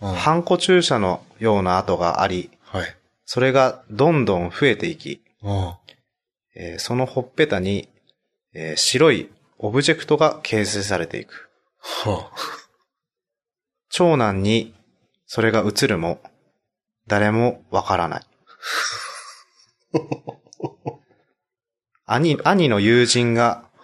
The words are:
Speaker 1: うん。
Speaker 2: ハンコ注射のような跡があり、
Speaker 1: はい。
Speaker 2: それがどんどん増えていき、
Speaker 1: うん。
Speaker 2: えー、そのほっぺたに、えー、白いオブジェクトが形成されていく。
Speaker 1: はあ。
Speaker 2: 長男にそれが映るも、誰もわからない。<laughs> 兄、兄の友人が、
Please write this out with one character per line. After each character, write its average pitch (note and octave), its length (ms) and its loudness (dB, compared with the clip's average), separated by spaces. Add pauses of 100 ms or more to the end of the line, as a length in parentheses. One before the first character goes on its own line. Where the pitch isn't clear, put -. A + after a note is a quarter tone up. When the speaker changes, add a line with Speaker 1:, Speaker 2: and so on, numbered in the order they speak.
Speaker 1:
う G2+ 60 -6
ん。 F#2+ 40 -4
Speaker 2:
ハ D3+ 220 2
ン E3+ 80 0
コ F3 160 2
注 F3+ 240 4
射 C3+ 160 2
の F#2 260 0 (140)
よ G#2+ 220 2
う - 20 0
な F2+ 160 2
跡 G2 180 0
が E2+ 240 0
あ G2 80 2
り、 F2+ 220 -6 (140)
Speaker 1:
は F2+ 200 -8
い。 - 120 -14 (280)
Speaker 2:
そ - 160 -4
れ C3 100 4
が C3 400 2
ど C3+ 220 4
ん C3+ 140 2
ど G2 120 2
ん F2 120 -4
増 - 160 0
え A2+ 100 4
て - 120 -4
い - 80 -8
き、 - 260 -14 (200)
Speaker 1:
う G2+ 80 -6
ん。 F#2 240 -4 (800)
Speaker 2:
え E2+ 220 -14
ー、 - 20 -16
そ - 180 -6
の B2+ 100 -2
ほ B2+ 160 -6
っ - 120 -12
ぺ - 120 2
た G2 140 -2
に、 F#2+ 280 -4 (640)
え D#2+ 200 -10
ー、 D#2 40 -8
白 C#3+ 360 2
い E2 180 -2 (280)
オ G#2 120 -6
ブ B2+ 100 0
ジ D#3+ 120 2
ェ D#3+ 40 2
ク - 100 -14
ト D3+ 120 2
が D#3 240 2
形 G#2 240 -2
成 G2+ 160 -4
さ G2 160 -2
れ E2 80 -4
て - 120 -10
い - 60 -12
く。 - 240 -20 (300)
Speaker 1:
は - 520 -6
あ。 - 20 -20 (1600)
Speaker 2:
長 E3 300 2
男 G2+ 240 2
に A2 320 0 (520)
そ - 140 -6
れ A2 100 4
が G#2 160 2
映 G#2 200 0
る G#2 100 0
も、 E2 240 -4 (840)
誰 G#2 240 2
も A2+ 400 0
わ G2 120 0
か F#2+ 140 -2
ら E2+ 120 -2
な D#2+ 100 -8
い。 E2 40 -16 (1700)
<laughs> - 2000 -12
兄、 C#3+ 400 0
兄 F3 240 4
の G#2 120 2
友 A#2 260 6
人 A#2+ 260 2
が、 A#2 320 0 (200)